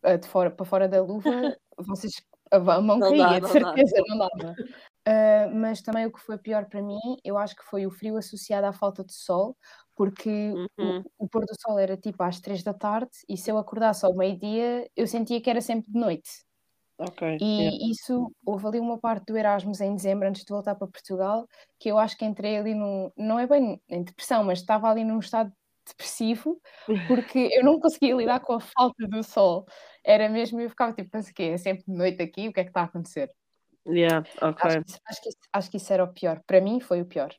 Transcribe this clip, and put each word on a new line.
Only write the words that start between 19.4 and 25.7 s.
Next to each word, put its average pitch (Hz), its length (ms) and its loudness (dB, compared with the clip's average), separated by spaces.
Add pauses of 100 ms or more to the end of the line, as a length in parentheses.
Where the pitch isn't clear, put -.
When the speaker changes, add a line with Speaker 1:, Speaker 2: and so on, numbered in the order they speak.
Speaker 1:
em 202 140 -2
dezembro, 196 340 -2
antes 196 160 -6
de - 80 -10
voltar 202 220 -4
para 196 140 -10
Portugal, 196 580 -4 (320)
que - 120 -6
eu 208 80 2
acho 214 200 2
que - 60 -6
entrei 214 340 -4
ali 214 160 -4
num, 202 420 -4
não 220 220 -2
é 247 80 -2
bem 254 420 2
em 175 140 -6
depressão, 214 420 -2
mas 185 160 -2
estava 214 300 0
ali 226 140 0
num 220 160 -2
estado 220 320 -2 (340)